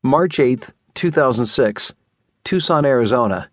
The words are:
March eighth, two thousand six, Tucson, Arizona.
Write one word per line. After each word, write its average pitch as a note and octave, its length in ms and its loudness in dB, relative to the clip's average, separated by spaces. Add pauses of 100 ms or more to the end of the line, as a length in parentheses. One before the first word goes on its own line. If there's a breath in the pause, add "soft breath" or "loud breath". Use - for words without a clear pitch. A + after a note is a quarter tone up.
March D#3 320 0
eighth, B2+ 320 0 (220)
two - 180 -2
thousand C3 360 0
six, G#2+ 480 -2 (500)
Tucson, D#3+ 400 0
Arizona. A#2 680 0